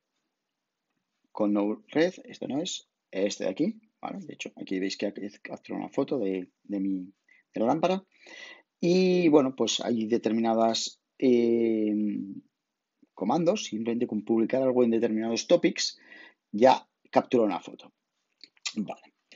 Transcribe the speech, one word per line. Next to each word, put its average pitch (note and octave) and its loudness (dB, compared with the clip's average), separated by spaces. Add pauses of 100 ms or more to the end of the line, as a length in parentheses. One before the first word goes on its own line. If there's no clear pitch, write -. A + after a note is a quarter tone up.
(1300)
con G#2 0
Node-RED, A2 0 (100)
este - -10
no C3+ -4
es, - -8 (240)
este G2 -2
de - -2
aquí, F#3+ -2 (220)
¿vale? - -10
De E3 -14
hecho, - -12 (100)
aquí F#2 -4
veis F#2+ -4
que G#2+ -4
he G2+ -10
capturado - -10
una F#2 -10
foto C#3 -2
de, F#2+ -4 (140)
de G2+ -6
mi, F#2+ -4 (420)
de - -6
la A2 2
lámpara. F3 0 (760)
Y, F3+ 4
bueno, C3+ 6
pues A2 -2
hay A2 -2
determinadas, A2+ 0 (180)
eh, A#2 2 (1200)
comandos, E3 0
simplemente A#2 -4
con G#2 -4
publicar A2+ 0
algo B2+ 2
en A#2 4
determinados A2+ 0
topics, - 0 (500)
ya A#2+ 4 (220)
captura A#2+ 2
una F2+ -2
foto. - -18 (840)
Vale. - -8 (220)